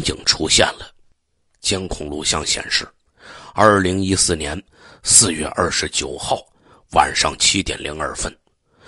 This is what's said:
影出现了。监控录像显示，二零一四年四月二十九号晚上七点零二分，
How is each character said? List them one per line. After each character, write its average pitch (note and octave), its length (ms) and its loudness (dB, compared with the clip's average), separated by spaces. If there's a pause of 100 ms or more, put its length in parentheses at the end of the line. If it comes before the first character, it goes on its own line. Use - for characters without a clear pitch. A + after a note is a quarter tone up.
影 - 200 -6
出 - 240 0
现 - 240 4
了。 - 180 -18 (720)
监 F#2+ 260 -2
控 D2+ 220 -6
录 D2+ 140 -6
像 D#2 200 0
显 - 280 -4
示， - 180 -2 (640)
二 G2+ 260 6
零 F#2+ 240 2
一 F#2+ 120 2
四 F2+ 200 2
年 D#2 240 -6 (440)
四 - 280 4
月 D2+ 180 -6
二 F2 200 0
十 - 200 -2
九 C#2 280 -4
号 - 260 -4 (500)
晚 C#2+ 220 4
上 D2+ 220 0
七 - 240 2
点 - 220 -6
零 D2+ 180 -6
二 C#2+ 140 -4
分， - 200 -6 (520)